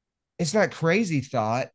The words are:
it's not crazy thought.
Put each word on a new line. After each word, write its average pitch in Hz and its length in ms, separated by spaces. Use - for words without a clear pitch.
it's 165 140
not 214 180
crazy 165 500
thought. 117 540